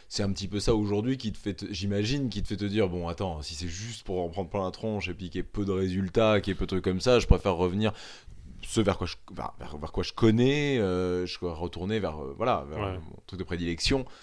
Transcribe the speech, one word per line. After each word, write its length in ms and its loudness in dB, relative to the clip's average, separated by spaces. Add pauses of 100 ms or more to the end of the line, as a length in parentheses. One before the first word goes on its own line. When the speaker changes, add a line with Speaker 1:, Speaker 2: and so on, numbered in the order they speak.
Speaker 1:
c'est 140 -4
un 80 2
petit 160 -4
peu 140 -4
ça 160 4
aujourd'hui 400 0
qui 160 -4
te 60 -10
fait, 160 -4
te... 160 -12
j'imagine, 580 0
qui 160 -4
te 40 -4
fait 80 -4
te 80 -4
dire, « 260 2
Bon, 180 -4
attends, 340 -4
si 140 -10
c'est 100 -6
juste 380 -10
pour 180 -2
en 60 -2
prendre 220 -6
plein 140 -2
la 60 -2
tronche 380 -4
et 60 -4
puis 160 -8
qu'il 80 -6
y 20 0
ait 20 0
peu 220 -4
de 80 0
résultats, 680 4
qu'il 120 0
y 20 0
ait 40 -12
peu 80 0
de 40 -2
trucs 140 0
comme 160 2
ça, 180 6
je 80 2
préfère 300 6
revenir 360 2 (680)
ce 180 0
vers 180 4
quoi 100 -4
je, 80 -10 (180)
vers, 240 -6
vers, 200 -10
vers 120 -8
quoi 140 0
je 80 -8
connais, 680 6
euh, 480 2
je 140 -8
dois 140 -2
retourner 440 -2
vers, 240 -2
euh, 140 -8
voilà, 320 0
vers 100 -8
Speaker 2:
Ouais. 200 -2
Speaker 1:
mon 180 -12 (100)
truc 140 -8
de 40 -4
prédilection. » 600 0 (180)